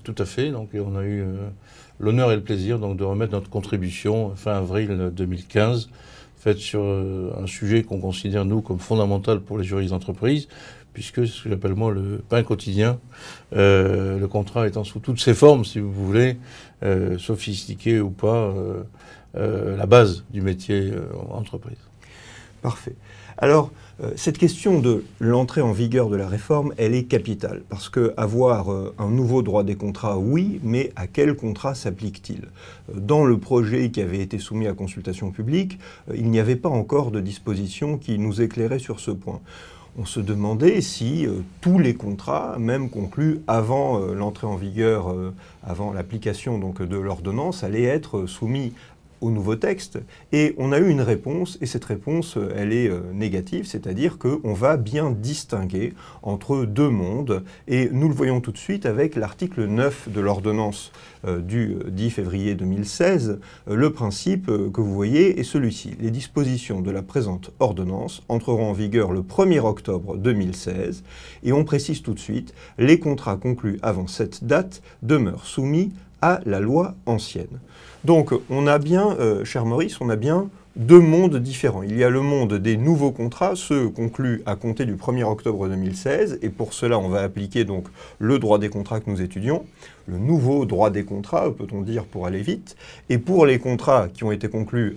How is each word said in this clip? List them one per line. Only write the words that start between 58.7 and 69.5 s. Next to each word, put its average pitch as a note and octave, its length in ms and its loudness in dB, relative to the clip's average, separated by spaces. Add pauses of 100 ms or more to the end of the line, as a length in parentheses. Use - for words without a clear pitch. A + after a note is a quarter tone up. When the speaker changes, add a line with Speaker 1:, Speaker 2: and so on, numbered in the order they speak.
Speaker 2:
avec C3+ 300 0
l'article A#2 500 -4
neuf B2 420 0
de G#2 140 -2
l'ordonnance, G#2 680 -2 (360)
euh, F2+ 140 -4
du, G#2 340 -2
euh, - 160 -8
dix G2 180 -2
février G2 460 -2
deux F2+ 100 -6
mille G2 220 -2
seize, A#2+ 540 0 (280)
euh, G#2 60 -4
le C#3+ 180 4
principe, E3 560 -2
euh, G#2 220 0
que G2 100 -4
vous G2+ 140 0
voyez C3+ 440 4
est B2 60 -2
celui-ci. B2 460 -2 (100)
Les A2+ 100 -2
dispositions B2+ 720 -2
de F#2 100 -2
la F#2+ 120 -4
présente F#2+ 480 -4 (100)
ordonnance G2 720 -2
entreront A2+ 400 0
en - 20 -2
vigueur G2+ 400 0
le F#2 100 -2
premier F3+ 380 4